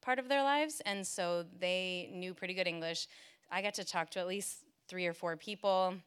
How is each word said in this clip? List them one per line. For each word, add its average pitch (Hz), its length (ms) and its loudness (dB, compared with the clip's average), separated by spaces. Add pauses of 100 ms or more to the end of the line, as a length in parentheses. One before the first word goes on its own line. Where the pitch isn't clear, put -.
part 254 180 2
of 254 100 -6
their 277 140 6
lives, 294 440 4
and 196 200 0
so 175 380 0 (160)
they 185 520 0
knew 185 220 -6
pretty 185 200 -6
good 185 120 2
English. 165 400 -2 (420)
I 185 140 -2
got 208 120 -2
to 208 100 -6
talk 165 260 -2
to - 80 -6
at 180 80 -2
least - 380 -6 (240)
three 180 180 -2
or 170 60 0
four 170 240 -2
people 190 580 2 (120)